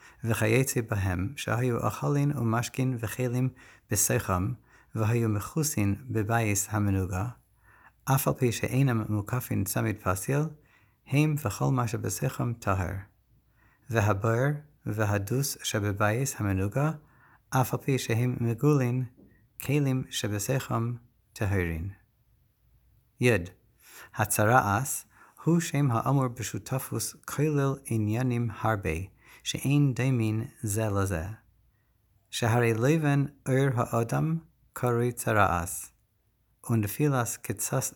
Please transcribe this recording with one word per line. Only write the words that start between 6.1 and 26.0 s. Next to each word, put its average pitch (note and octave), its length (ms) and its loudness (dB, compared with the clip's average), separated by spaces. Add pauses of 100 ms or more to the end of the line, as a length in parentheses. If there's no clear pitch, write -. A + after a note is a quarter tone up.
המנוגה, G2 560 0 (800)
אף C3+ 220 2
על C#3 60 2
פי B2 180 0
שאינם A#2 580 0
מוקפין G#2+ 540 -2
צמיד A2+ 400 -2
פסיל, C3+ 380 0 (680)
הם D3+ 280 2 (100)
וכל C3+ 260 0
מה B2 160 2
שבשיחם A#2 720 -4
טהר. G2+ 360 0 (960)
והבור A2+ 580 2 (380)
והדוס G#2+ 800 -2
שבבית G#2+ 760 0
המנוגה, G2+ 520 0 (580)
אף B2+ 240 0
על B2 60 -2
פי C3 200 0
שהם B2 400 0
מגולין, B2 680 2 (560)
כלים C3+ 480 0
שבשיחם A#2 840 -2 (400)
טהרין. F#2 560 -2 (1300)
יוד, A#2 220 4 (720)
הצרעס A2 920 2 (380)
הוא E3+ 160 4
שם C#3+ 320 0
האמור B2+ 360 2